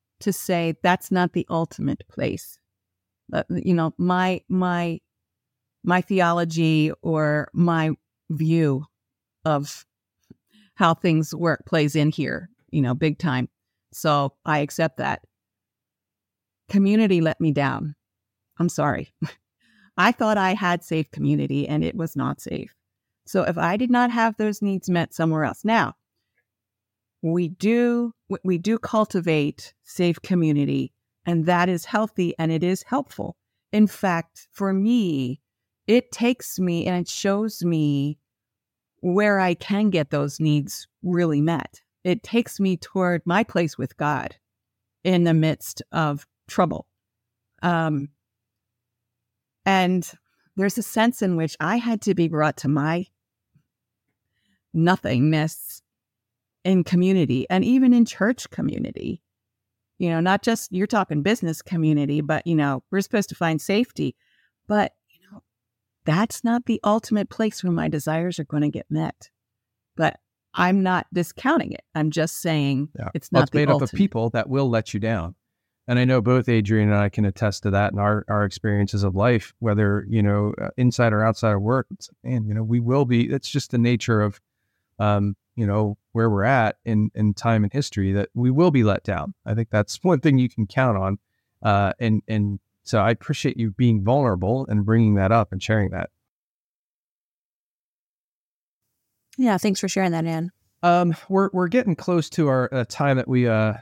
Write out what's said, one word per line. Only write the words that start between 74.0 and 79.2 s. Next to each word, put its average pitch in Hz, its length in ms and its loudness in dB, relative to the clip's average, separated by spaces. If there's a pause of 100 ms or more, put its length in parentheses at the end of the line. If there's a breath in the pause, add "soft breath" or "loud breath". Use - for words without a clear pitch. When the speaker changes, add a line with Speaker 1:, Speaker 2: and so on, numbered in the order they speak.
Speaker 2:
that 117 180 -4
will 135 200 0
let 113 260 -2
you 104 60 -4
down. 98 340 -4 (540)
And 120 100 2
I 127 60 4
know 127 160 4
both 123 280 2
Adrian 107 400 4
and 104 100 4
I 104 100 2
can 107 160 0
attest 101 380 -2
to 104 80 -2
that 98 220 2
in 101 60 -4
our, 104 300 0
our 104 160 0
experiences 101 600 0
of 95 100 0
life, 110 460 0